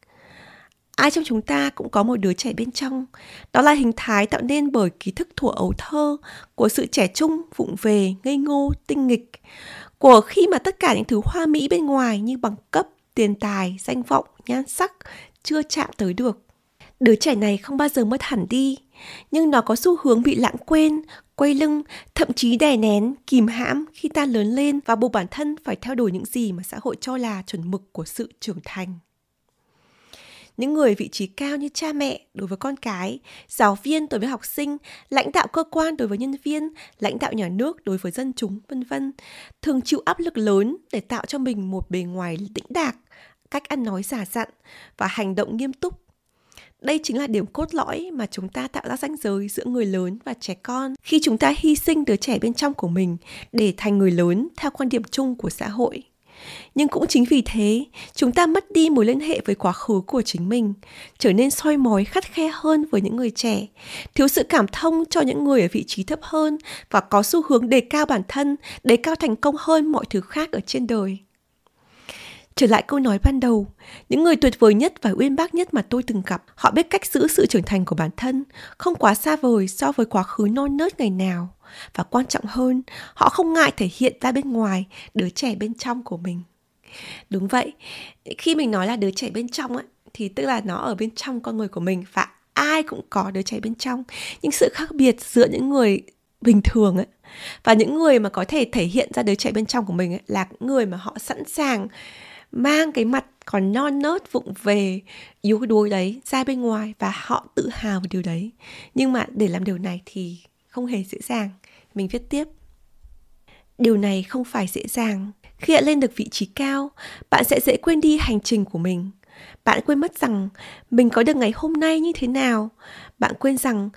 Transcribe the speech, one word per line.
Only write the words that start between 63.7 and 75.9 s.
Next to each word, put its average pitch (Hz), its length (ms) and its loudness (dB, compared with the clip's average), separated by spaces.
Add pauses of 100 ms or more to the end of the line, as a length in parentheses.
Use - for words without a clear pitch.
thiếu 277 120 6
sự 277 160 2
cảm 233 240 2
thông 330 420 0
cho 339 120 2
những 277 220 0
người 277 180 4
ở 170 100 4
vị 214 160 -2
trí - 160 -6
thấp 302 180 -8
hơn 311 360 0 (340)
và 208 80 4
có 202 240 4
xu 339 240 2
hướng 240 220 4
đề 254 120 6
cao 294 240 0
bản 240 220 0
thân, 285 280 -2 (280)
đề 254 140 6
cao 320 180 0
thành 285 200 0
công 285 240 0
hơn 311 320 2
mọi 277 180 -2
thứ 196 120 -2
khác 311 300 -6
ở - 80 -4
trên 247 280 -4
đời. 196 320 -2 (1400)
Trở 262 120 6
lại 214 200 6
câu 285 120 0
nói 220 240 2
ban 277 160 4
đầu, 226 280 2 (420)
những 285 140 2
người 339 120 6
tuyệt 254 240 2
vời 214 140 8
nhất 254 280 2
và 214 160 0
uyên 269 180 2
bác 330 200 0
nhất 359 180 -2
mà 233 80 0
tôi 247 220 -2